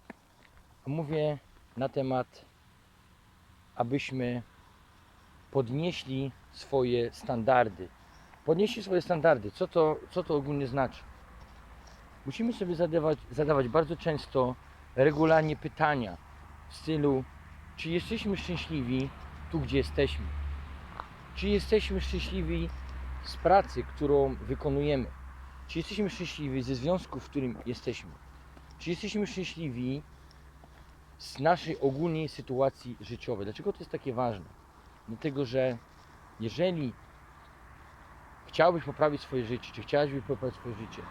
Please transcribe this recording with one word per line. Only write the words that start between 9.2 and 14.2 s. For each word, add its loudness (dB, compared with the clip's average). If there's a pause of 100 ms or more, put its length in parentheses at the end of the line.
Co -2
to, 4 (120)
co 0
to 2
ogólnie 0
znaczy? 0 (1200)
Musimy -2
sobie -2
zadawać, 2 (120)
zadawać 4
bardzo 2
często, 0 (400)